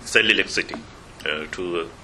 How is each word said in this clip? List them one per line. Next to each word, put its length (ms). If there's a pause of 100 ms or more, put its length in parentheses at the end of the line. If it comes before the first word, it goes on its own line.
sell 280
electricity, 460 (500)
uh, 260
to, 300
uh, 60 (160)